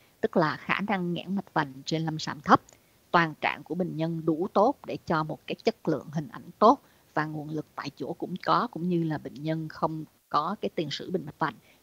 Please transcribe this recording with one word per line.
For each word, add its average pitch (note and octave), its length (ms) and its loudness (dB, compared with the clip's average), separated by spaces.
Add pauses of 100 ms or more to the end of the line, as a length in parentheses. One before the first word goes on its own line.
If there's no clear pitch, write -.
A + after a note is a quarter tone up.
(220)
tức - 160 0
là D3+ 200 4
khả - 240 -2
năng F#3 320 -2
nghẽn F3+ 220 -4
mạch - 180 -6
vành D3 200 0 (120)
trên D#3+ 200 -2
lâm D#3 140 -4
sàng - 220 -6
thấp. - 200 6 (500)
Toàn E3 300 4
trạng C#3+ 220 -2
của D#3 120 -8
bệnh E3 220 -2
nhân D#3+ 280 -2
đủ E3 280 2
tốt A3 220 6 (100)
để C#3+ 200 -6
cho D#3 180 2
một D#3 240 -8
cái - 80 -6
chất - 320 -4
lượng D3+ 240 0
hình D3 160 -4
ảnh C#3+ 220 -16 (100)
tốt A#3+ 240 8 (300)
và D#3 120 0
nguồn D3+ 240 -8
lực D#3 160 -4 (100)
tại - 220 -10
chỗ C#3+ 160 -6
cũng - 220 -8 (100)
có, E3 260 2
cũng E3+ 180 -4
như E3+ 140 2
là D#3 140 0
bệnh - 160 -12
nhân D#3 360 -4
không D#3 360 -4 (240)
có D#3+ 320 0
cái G3 140 -4
tiền D3+ 160 -4
sử - 200 -8
bệnh E3+ 140 -4
mạch - 140 -14
vành. D3+ 140 -2 (300)